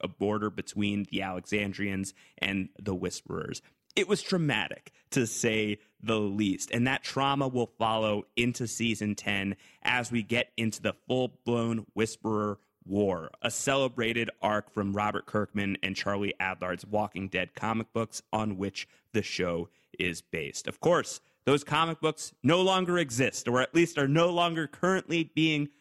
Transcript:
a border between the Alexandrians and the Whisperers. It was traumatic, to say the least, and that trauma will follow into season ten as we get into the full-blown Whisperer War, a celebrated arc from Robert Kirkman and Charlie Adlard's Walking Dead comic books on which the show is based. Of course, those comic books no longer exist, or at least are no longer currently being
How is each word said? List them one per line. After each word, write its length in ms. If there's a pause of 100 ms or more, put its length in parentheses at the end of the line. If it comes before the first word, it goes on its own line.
a 60
border 420
between 600
the 120
Alexandrians 880 (240)
and 320 (100)
the 160
Whisperers. 680 (340)
It 120
was 140
traumatic, 680 (180)
to 160
say 520 (240)
the 180
least, 500
and 160
that 160
trauma 460
will 300
follow 460 (120)
into 300
season 480
ten 420 (260)
as 300
we 100
get 340
into 260
the 120 (140)
full-blown 840
Whisperer 640 (280)
War, 440 (120)
a 80
celebrated 800 (100)
arc 320
from 200
Robert 340
Kirkman 560
and 140
Charlie 420
Adlard's 480
Walking 420
Dead 260
comic 380
books 300 (100)
on 240
which 300 (260)
the 100
show 460 (300)
is 240
based. 460
Of 120
course, 400 (240)
those 200
comic 360
books 320 (100)
no 200
longer 340
exist, 520
or 120
at 140
least 240
are 100
no 220
longer 360
currently 680
being 340 (120)